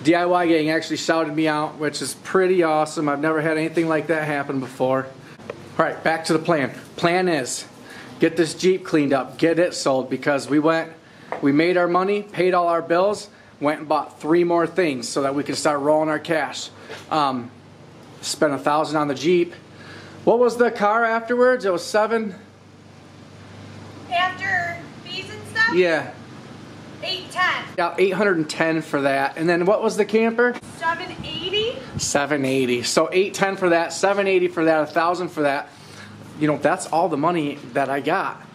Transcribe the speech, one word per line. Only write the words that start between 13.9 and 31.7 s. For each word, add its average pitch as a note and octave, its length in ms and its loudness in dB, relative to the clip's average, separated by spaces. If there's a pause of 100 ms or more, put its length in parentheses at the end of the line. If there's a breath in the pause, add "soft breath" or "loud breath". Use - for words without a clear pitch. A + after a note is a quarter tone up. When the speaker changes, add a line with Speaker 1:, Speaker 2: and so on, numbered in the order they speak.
Speaker 1:
three E3+ 220 4
more E3+ 240 2
things D#3+ 420 -2
so C#3+ 140 -2
that C#3 100 0
we C#3+ 100 -2
can C#3 120 -4
start D3 240 0
rolling D3+ 280 4
our D3+ 120 0
cash. D3+ 500 -4 (400 loud breath)
Um, C3 400 0 (720)
spent - 320 0
a C3 60 -4
thousand D3+ 380 0
on D3 100 0
the C#3+ 80 -2
Jeep. F3 380 2 (680 loud breath)
What G#3+ 140 6
was A#3+ 200 4
the A#3+ 120 4
car G#3+ 340 2
afterwards? A3+ 640 2
It F#3+ 80 2
was E3+ 100 -2
seven. G#3+ 520 0 (1800)
Speaker 2:
After F#4 680 0 (260)
fees F4+ 260 -10
and G#4 200 -14
stuff? A4+ 260 2
Speaker 1:
Yeah. E3 380 2 (880)
Speaker 2:
Eight F#4 280 -8
ten. D#4+ 320 -2 (140)
Speaker 1:
Yeah, E3+ 200 0
eight F#3 160 4
hundred F#3+ 240 2
and D#3 120 -2
ten D#3+ 320 0
for D3 200 -2
that. C#3 360 0
And D#3+ 100 0
then F3 180 2
what G3 180 4
was G#3 120 0
the G#3 80 2
camper? A3+ 520 2 (220)
Speaker 2:
Seven E4 460 -4
eighty. F#4+ 540 -4 (200)